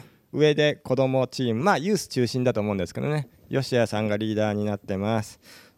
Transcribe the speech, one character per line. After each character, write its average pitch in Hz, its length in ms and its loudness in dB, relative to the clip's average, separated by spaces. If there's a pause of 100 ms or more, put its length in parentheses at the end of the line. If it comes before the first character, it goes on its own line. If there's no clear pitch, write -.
(320)
上 147 220 4
で 151 200 2
子 - 220 -4
供 131 320 2
チ - 160 -4
ー 117 100 0
ム。 117 80 -2
ま 202 100 4
あ、 156 60 2
ユ 190 160 0
ー - 20 2
ス - 120 -4
中 123 180 0
心 123 180 -2
だ 123 80 2
と 104 80 0
思 104 120 0
う - 20 0
ん 95 40 -2
で 87 80 -2
す - 60 -12
け 120 80 -8
ど 135 80 -4
ね。 151 200 -4 (200)
ヨ 131 140 -2
シ 127 160 0
ア 117 80 4
さ 107 140 -2
ん 110 80 -2
が 104 80 0
リ 110 180 -2
ー - 20 -2
ダ 107 140 0
ー - 40 -2
に 104 100 -2
な 104 120 -4
っ - 20 -8
て 98 180 -6
ま 110 260 -2
す。 - 160 -16 (400)